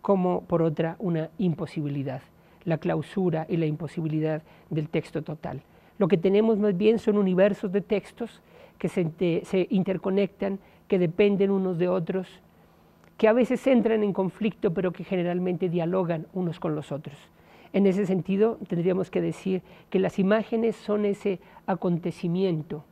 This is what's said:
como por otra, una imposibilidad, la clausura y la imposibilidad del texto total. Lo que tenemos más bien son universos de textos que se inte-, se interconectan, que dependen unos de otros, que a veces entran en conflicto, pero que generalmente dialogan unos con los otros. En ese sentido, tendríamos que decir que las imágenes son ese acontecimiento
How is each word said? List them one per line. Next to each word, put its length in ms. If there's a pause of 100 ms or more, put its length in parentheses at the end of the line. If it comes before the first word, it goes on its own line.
como 400
por 200
otra, 380
una 380
imposibilidad, 840 (420)
la 140
clausura 720
y 80
la 80
imposibilidad 800 (260)
del 200
texto 320
total. 420 (340)
Lo 100
que 100
tenemos 420
más 180
bien 220
son 180
universos 540
de 100
textos 600 (360)
que 100
se 140
inte-, 440
se 240
interconectan, 880 (280)
que 120
dependen 520
unos 260
de 100
otros, 400 (920)
que 100
a 60
veces 340
entran 360
en 100
conflicto, 600
pero 180
que 120
generalmente 680
dialogan 640
unos 260
con 160
los 160
otros. 260 (560)
En 140
ese 180
sentido, 520 (100)
tendríamos 420
que 120
decir 400 (280)
que 100
las 200
imágenes 560
son 300
ese 340 (280)
acontecimiento 1200